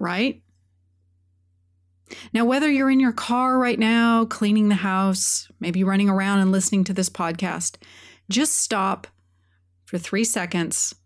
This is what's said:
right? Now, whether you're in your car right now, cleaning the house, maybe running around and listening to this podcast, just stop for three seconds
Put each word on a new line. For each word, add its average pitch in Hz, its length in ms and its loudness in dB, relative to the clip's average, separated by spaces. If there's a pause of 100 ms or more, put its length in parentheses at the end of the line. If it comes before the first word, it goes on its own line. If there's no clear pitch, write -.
right? 185 420 -4 (1900)
Now, 233 120 0
whether 277 260 2
you're 269 200 2
in 262 100 4
your 247 120 4
car 254 460 0
right 247 200 0
now, 226 480 2
cleaning 214 420 2
the 202 80 2
house, 190 800 -2
maybe 175 240 -2
running 196 260 2
around 196 320 2
and 190 120 4
listening 190 320 0
to 196 80 -6
this 185 180 -2
podcast, 170 680 -6 (520)
just 247 300 0
stop 196 480 -2 (760)
for - 140 -6
three 196 260 -2
seconds 175 680 -4 (120)